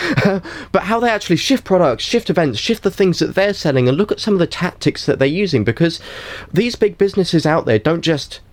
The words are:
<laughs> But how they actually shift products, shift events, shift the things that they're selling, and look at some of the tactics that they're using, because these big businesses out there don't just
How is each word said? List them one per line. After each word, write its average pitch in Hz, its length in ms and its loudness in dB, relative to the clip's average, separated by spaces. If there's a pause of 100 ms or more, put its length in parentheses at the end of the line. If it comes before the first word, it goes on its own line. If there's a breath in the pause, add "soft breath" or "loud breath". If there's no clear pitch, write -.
(240 loud breath)
<laughs> 196 160 2 (320 loud breath)
But - 120 0
how 220 140 0
they 233 120 0
actually 202 260 0
shift 254 300 0
products, 170 380 2
shift - 260 0
events, 147 280 0
shift - 260 -2
the 196 60 0
things 180 280 2
that - 160 -2
they're 196 180 2
selling, 135 340 0
and 135 120 2
look 208 120 0
at - 80 -4
some 214 140 -2
of 190 80 2
the 165 60 0
tactics - 580 -4
that - 140 0
they're 135 100 2
using, 160 340 0
because 165 380 0 (500 loud breath)
these 233 240 0
big 208 220 0
businesses 190 480 2
out 165 220 2
there 117 120 4
don't 165 220 0
just 160 400 -4 (120)